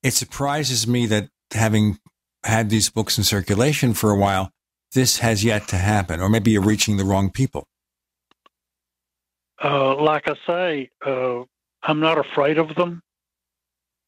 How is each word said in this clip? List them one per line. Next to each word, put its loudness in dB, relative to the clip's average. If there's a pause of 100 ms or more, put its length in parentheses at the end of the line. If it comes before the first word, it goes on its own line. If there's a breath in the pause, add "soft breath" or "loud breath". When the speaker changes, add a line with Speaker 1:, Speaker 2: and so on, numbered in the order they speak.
Speaker 1:
It 0
surprises -2
me 0
that 0 (240)
having 2 (440)
had 0
these 0
books -4
in 0
circulation 0
for 2
a 4
while, 0 (420)
this 2
has 0
yet 0
to -2
happen, 0
or 0
maybe 4
you're 4
reaching 2
the 0
wrong 2
people. -4 (1900)
Speaker 2:
Uh, 0
like 0
I -2 (100)
say, -4 (160)
uh, -4 (400)
I'm -2
not 2
afraid 0
of -2
them. -2 (1080)